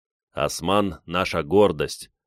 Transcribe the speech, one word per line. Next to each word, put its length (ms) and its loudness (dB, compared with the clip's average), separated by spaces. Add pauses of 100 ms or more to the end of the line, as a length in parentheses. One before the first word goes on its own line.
(320)
Осман — 760 -2
наша 360 -2
гордость. 680 2 (160)